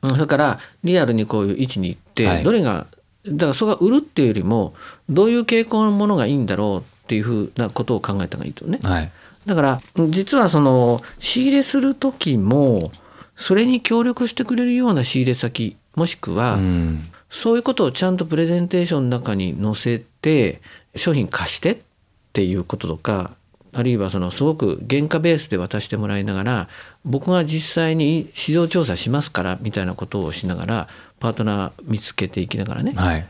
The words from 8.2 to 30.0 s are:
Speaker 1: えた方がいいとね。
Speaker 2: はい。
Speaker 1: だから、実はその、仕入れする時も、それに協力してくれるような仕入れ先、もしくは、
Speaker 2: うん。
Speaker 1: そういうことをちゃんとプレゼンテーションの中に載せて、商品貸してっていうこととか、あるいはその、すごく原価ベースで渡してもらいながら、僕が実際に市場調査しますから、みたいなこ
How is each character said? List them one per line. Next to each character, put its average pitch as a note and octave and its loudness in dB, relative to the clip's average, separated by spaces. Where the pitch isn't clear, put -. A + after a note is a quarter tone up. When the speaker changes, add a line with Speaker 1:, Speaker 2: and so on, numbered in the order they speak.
Speaker 1:
え E2 -4
た - -8
方 - -10
が - -8
い D2 -6
い - -12
と - -14
ね。 F#3+ -4
Speaker 2:
は F2+ 0
い。 D#2+ -8
Speaker 1:
だ G3+ 0
か D#3+ 2
ら、 C3 2
実 F#3+ 0
は G#3+ 4
そ D#3 4
の、 B2+ 4
仕 - -2
入 C4+ 4
れ C#4 4
す C#4 0
る C4+ 2
時 E3+ 0
も、 G#2 4
そ - 0
れ G#3+ 4
に B3 2
協 A#3 2
力 B3 0
し A3 -6
て B3+ -4
く B3 -2
れ B3 0
る B3 2
よ B3 2
う G#3+ 4
な B2+ 2
仕 C3 0
入 B2+ 2
れ B2 2
先、 A#2 -6
も E3 2
し - -6
く - -8
は、 A2 2
Speaker 2:
う G2 0
ん。 E2 0
Speaker 1:
そ - 0
う - 4
い - 2
う A#3 -6
こ C4 -2
と G#3+ 2
を B2+ 0
ち C3 -4
ゃ F#3 2
ん F#3 0
と F3+ -2
プ D#3+ -2
レ E3 2
ゼ F3 2
ン F3 0
テ F3 0
ー - 0
シ E3+ -2
ョ C#3+ 0
ン B2+ 0
の B2 0
中 A#2 -2
に F2+ -2
載 G#2+ 0
せ A#2 -2
て、 C#3 0
商 E3+ 0
品 B2+ 0
貸 - -4
し - -4
て F3 0
っ A#3 -2
て G2+ 2
い F#2 0
う F2+ -2
こ - -8
と - -6
と D#2+ -4
か、 F#2+ -4
あ A#2+ -2
る B2+ 2
い A#2+ 2
は F#2+ -2
そ F#2+ -2
の、 F2+ -2
す - -4
ご D#3 2
く A2+ -2
原 C#3+ 0
価 D#3+ 0
ベ E3 2
ー D#3 2
ス - -8
で G2+ 0
渡 G2 -4
し - -10
て G#2 -4
も G#2 -2
ら G2+ -2
い G2 -2
な G2+ -2
が F#2+ -2
ら、 A2 -2
僕 C#3 -4
が F3+ 2
実 D#3 -4
際 D#3+ 2
に D#3 0
市 - -4
場 E3+ 2
調 E3+ 0
査 G2 -2
し - -4
ま C#3+ 0
す - -6
か F#2 -2
ら、 F#2 -2
み A2 -4
た G#2 -2
い - -2
な F2+ -4
こ F#2 -8